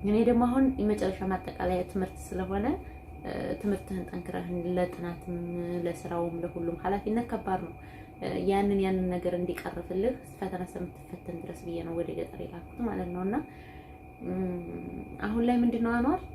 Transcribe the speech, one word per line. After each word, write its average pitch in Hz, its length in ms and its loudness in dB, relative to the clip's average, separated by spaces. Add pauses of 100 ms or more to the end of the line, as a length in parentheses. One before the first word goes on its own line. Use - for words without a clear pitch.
እኔ 208 220 4
ደግሞ 240 220 8
አሁን 254 200 6 (120)
የመጨረሻ 202 500 2
ማጠቃለያ 185 580 0
ትምህርት 185 360 -2
ስለሆነ፣ 190 460 0 (500)
እ፣ - 140 -8 (240)
ትምህርትህን 190 500 -2
ጠንክረህ 180 400 -6 (280)
ለጥናትም 175 640 -2 (440)
ለስራውም 170 580 -2
ለሁሉም 170 400 -2
ኃላፊነት 208 500 0
ከባድ - 340 -2
ነው። 165 100 -8 (440)
እ፣ - 120 -4 (160)
ያንን 196 360 6
ያንን 185 300 4
ነገር 180 240 2
እንዲቀርፍልህ 175 800 0 (180)
ፈተና 185 300 -4
እስከምትፈተን 175 760 -8
ድረስ 170 240 -8
ብዬ 170 180 -4
ነው 165 140 -4
ወደ 170 200 0
ገጠር - 260 -6
የላኩት - 400 -10
ማለት 190 300 0
ነው። 180 120 -2
እና፣ 196 140 2 (840)
እም፣ 185 320 0 (680)
አሁን 220 240 2
ላይ 247 120 8
ምንድን 233 260 6
ነው 233 100 4
አኗር 262 280 4 (140)